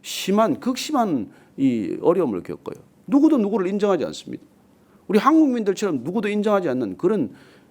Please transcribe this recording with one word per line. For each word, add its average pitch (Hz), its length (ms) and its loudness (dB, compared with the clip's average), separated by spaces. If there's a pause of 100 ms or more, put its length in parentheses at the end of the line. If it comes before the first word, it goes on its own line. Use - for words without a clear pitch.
심한, 196 600 -2
극심한 233 720 -2 (240)
이 113 440 0
어려움을 139 440 0
겪어요. - 320 -12 (320)
누구도 285 300 4
누구를 196 280 0
인정하지 196 380 0
않습니다. - 400 -10 (640)
우리 202 100 2
한국민들처럼 214 840 2
누구도 196 240 -4
인정하지 202 400 0
않는 123 300 -4
그런 180 360 -2 (360)